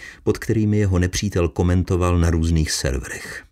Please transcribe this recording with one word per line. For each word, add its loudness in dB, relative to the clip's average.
pod 0
kterými 0
jeho 2
nepřítel 0
komentoval 2
na 4
různých 2
serverech. -6